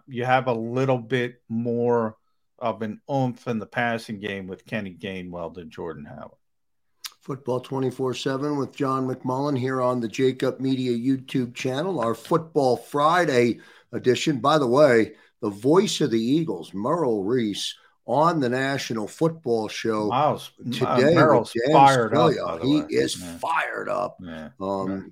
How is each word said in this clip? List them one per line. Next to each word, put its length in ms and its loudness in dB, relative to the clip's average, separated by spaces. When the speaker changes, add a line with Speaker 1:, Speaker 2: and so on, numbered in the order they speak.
Speaker 1:
you 180 -6
have 220 2
a 60 2
little 440 0
bit 500 -4
more 720 0
of 220 -4
an 180 -8
oomph 380 -2
in 120 -4
the 60 -8
passing 540 -4
game 280 -8
with 180 -14
Kenny 280 -8
Gainwell 600 -10
than 160 -16
Jordan 360 -12
Howard. 260 -16
Speaker 2:
Football 400 -6
twenty-four 540 -4
seven 420 -4
with 180 -6
John 320 -2
McMullen 500 -2
here 240 -2
on 200 0
the 80 -4
Jacob 500 0
Media 320 0
YouTube 640 -2
channel, 460 -4
our 140 0
Football 600 2
Friday 840 2
edition. 460 2
By 180 4
the 100 2
way, 460 6
the 100 -4
voice 520 2
of 100 0
the 100 2
Eagles, 520 -2
Merrill 500 -2
Reese, 520 -2
on 360 2
the 80 0
National 580 -4
Football 640 -2
Show 380 -2
Speaker 1:
Miles, 520 0
uh, 120 -20
Speaker 2:
today 340 2
with 100 6
Speaker 1:
Merrill's 380 4
Speaker 2:
Dan 200 0
Speaker 1:
fired 400 6
up, 200 4
Speaker 2:
Scalia. 120 -4
Speaker 1:
by 120 -4
the 80 -6
Speaker 2:
He 160 2
Speaker 1:
way. 80 -10
Speaker 2:
is 320 -2
Speaker 1:
Yeah. 160 -12
Speaker 2:
fired 500 -4
up. 320 -4
Speaker 1:
Yeah. 300 -14
Speaker 2:
Um, 300 -2
Speaker 1:
Yeah. 120 -4